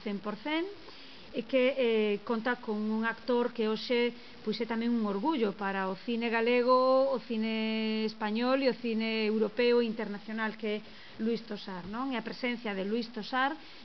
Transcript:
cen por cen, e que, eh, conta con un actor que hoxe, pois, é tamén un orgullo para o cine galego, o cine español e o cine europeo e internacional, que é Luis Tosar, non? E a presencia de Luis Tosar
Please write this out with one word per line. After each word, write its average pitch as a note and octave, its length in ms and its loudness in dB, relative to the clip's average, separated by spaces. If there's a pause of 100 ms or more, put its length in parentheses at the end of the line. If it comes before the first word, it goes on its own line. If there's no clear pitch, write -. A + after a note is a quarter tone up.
cen G3+ 160 -4
por G#3 240 -6
cen, D#4+ 240 -2 (640)
e - 160 -4
que, C4 320 4
eh, A3 360 4 (120)
conta A#3+ 320 0
con G#3+ 160 -4
un G#3+ 320 0
actor A#3+ 480 0
que A3 160 2
hoxe, A#3+ 400 2 (320)
pois, G#3 160 -2
é A3+ 80 -2
tamén A3+ 240 0
un A3+ 160 2
orgullo G#3 480 2
para G3 320 -2
o F#3+ 160 -2
cine A#3 320 0
galego, B3+ 800 6
o A3 80 -2
cine A3 880 0
español A3+ 480 0
e C4+ 160 4
o - 0 -
cine A3 480 0
europeo A3 560 4
e A#3+ 80 4
internacional, A3 720 -4
que G#3+ 240 -2
é - 400 -12
Luis A3+ 240 0
Tosar, F#3+ 400 -8
non? B3 240 -4
E B3 80 -2
a A3 80 -6
presencia A#3 480 -4
de F#3+ 80 0
Luis A3 320 0
Tosar C4 400 0 (300)